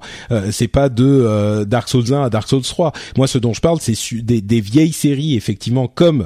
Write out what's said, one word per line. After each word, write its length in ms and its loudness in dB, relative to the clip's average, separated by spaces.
euh, 200 0
c'est 160 -2
pas 220 2
de, 160 2
euh, 580 2
Dark 260 -2
Souls 220 0
un 120 2
à 80 -2
Dark 180 -2
Souls 140 2
trois. 280 -2
Moi, 100 4
ce 100 -2
dont 160 0
je 80 -8
parle, 200 2
c'est 120 -2
su-, 300 -6
des, 180 0
des 200 2
vieilles 320 2
séries, 420 0
effectivement, 520 -2
comme 380 2